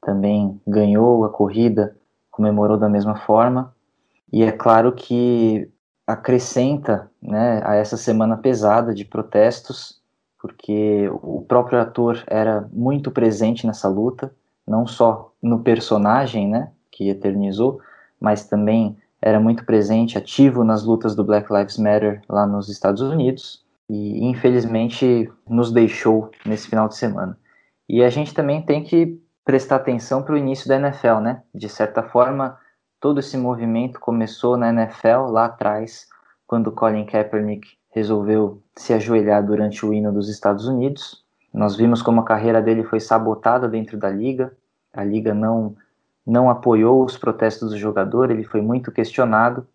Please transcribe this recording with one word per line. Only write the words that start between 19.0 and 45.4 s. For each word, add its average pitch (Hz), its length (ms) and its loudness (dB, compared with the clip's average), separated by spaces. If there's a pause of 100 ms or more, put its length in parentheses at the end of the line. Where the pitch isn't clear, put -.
era 110 180 2
muito 113 260 0
presente, 110 520 2
ativo 123 460 2
nas 110 200 2
lutas 113 320 0
do 104 80 0
Black 104 280 0
Lives 101 260 0
Matter 104 500 0
lá 104 200 0
nos 101 220 -4
Estados 101 320 -2
Unidos, 131 640 -4 (260)
e 104 360 -6
infelizmente 120 1080 0 (160)
nos 117 240 0
deixou 110 600 2 (140)
nesse 107 240 -6
final 110 180 0
de 107 80 -8
semana. 98 420 -6 (500)
E 120 160 4
a 123 60 6
gente 147 240 -4
também 147 280 -2
tem 151 220 -2
que 170 380 0 (240)
prestar 135 320 2
atenção 131 440 -2
pro 147 160 -2
início 135 300 -4
da 135 80 4
N 139 140 0
F 139 180 -2
L, 110 140 2
né? 123 200 -4 (140)
De 104 120 -12
certa 107 360 -4
forma, 131 560 0 (400)
todo 143 200 0
esse 139 160 -10
movimento 123 640 -4
começou 117 560 -2
na 120 140 0
N 117 120 0
F 113 260 -2
L 123 240 2
lá 113 140 2
atrás, 110 640 -6 (380)
quando 113 260 -2
Colin 107 340 0
Kaepernick 107 600 -4 (220)
resolveu 107 720 0 (140)
se - 180 -4
ajoelhar 107 500 2
durante 104 420 -2
o 107 80 0
hino 107 180 -2
dos 101 180 -2
Estados 104 380 -2
Unidos. 135 560 -4 (280)
Nós 104 240 -2
vimos 117 260 2
como 117 200 2
a 117 40 -4
carreira 113 360 2
dele 113 220 0
foi 110 160 -2
sabotada 113 680 0
dentro 110 300 -6
da 101 120 -4
liga. 127 440 -6 (400)
A 101 100 -10
liga 107 300 -2
não, 110 420 -2 (480)